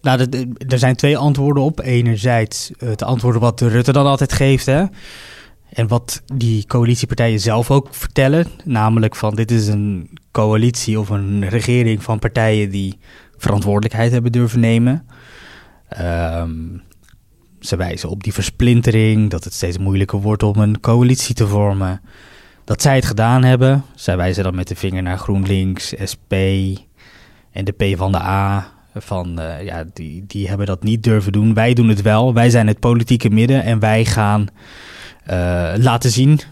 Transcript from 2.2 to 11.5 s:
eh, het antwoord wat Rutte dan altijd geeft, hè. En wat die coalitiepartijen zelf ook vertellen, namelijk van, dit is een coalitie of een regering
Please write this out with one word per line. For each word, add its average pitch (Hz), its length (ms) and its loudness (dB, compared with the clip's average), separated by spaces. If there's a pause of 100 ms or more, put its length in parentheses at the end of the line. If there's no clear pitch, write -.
eh, 123 100 -8
het 107 140 -6
antwoord 120 360 0
wat 117 220 0
Rutte 120 320 2
dan 139 140 4
altijd 139 260 0
geeft, 135 340 2
hè. 143 180 2 (880)
En 110 160 -2
wat - 340 -4 (120)
die 113 320 0
coalitiepartijen 117 760 0
zelf 113 300 0
ook 139 200 2
vertellen, 147 560 0 (180)
namelijk 110 520 0
van, 107 180 -2
dit 113 160 -2
is 110 160 2
een 104 440 -2 (200)
coalitie 107 720 0
of 101 80 -6
een 101 400 -2
regering 113 540 0